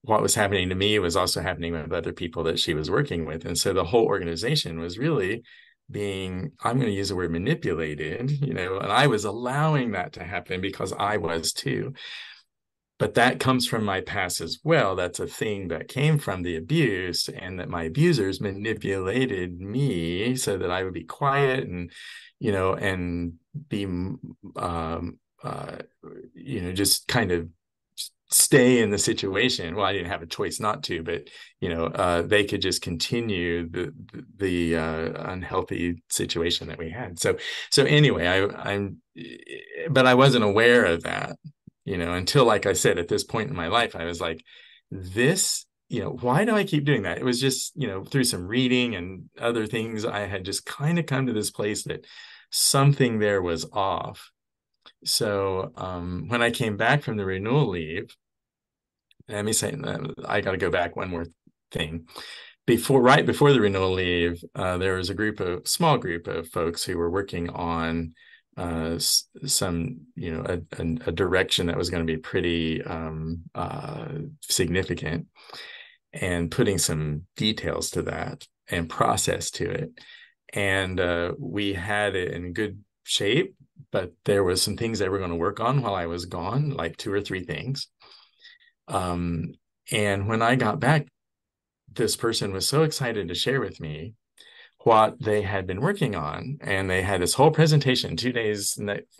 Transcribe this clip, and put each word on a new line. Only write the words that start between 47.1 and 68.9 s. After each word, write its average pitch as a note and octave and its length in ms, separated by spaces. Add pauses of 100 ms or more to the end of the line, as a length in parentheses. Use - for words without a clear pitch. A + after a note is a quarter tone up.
It B2+ 60
was B2 160
just, C3 360
you C3+ 100
know, G2 180
through C3+ 200
some F2+ 220
reading B2 500
and F#2 320 (100)
other A#2 280
things, A2 400
I G2+ 140
had F#2+ 260
just G2 180
kind E3 340
of D#3 60
come C3+ 220
to A#2+ 80
this G#2 160
place G#2 340
that - 220 (440)
something C#3 680
there G2+ 240
was E2+ 280
off. G2 600 (760)
So, G2 720
um, F2+ 520
when A#2+ 140
I A#2 80
came A2 280
back C3 240
from A2 160
the G2 80
renewal A2 420
leave, F2 480 (1120)
let G#2 160
me A2 80
say, - 300
uh, - 160 (280)
I G#2 140
gotta G2 180
go F2 120
back E2+ 260
one F#2 140
more E2+ 160 (440)
thing. E2 360 (600)
Before, B2 360
right B2 240
before C#3+ 260
the B2+ 80
renewal F#2+ 320
leave, F2 500 (120)
uh, F#2 240
there F#2+ 180
was F#2 140
a G2 40
group G#2+ 260
of, F2+ 280
small D3+ 300
group E2+ 280
of F2 220
folks E2+ 360
who F#2 120
were E2+ 140
working F2+ 400
on, E2 640 (420)
uh, E2 380